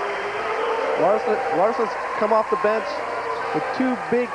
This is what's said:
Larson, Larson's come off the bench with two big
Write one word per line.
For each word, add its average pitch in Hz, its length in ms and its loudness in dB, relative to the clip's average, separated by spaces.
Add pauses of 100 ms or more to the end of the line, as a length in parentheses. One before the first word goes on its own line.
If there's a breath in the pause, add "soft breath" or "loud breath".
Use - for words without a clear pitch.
(1000)
Larson, 208 380 4 (180)
Larson's 220 340 2 (280)
come 214 160 4
off 220 160 2
the 220 60 0
bench 214 280 2 (680)
with 156 100 -2 (140)
two 254 180 2 (140)
big 240 240 2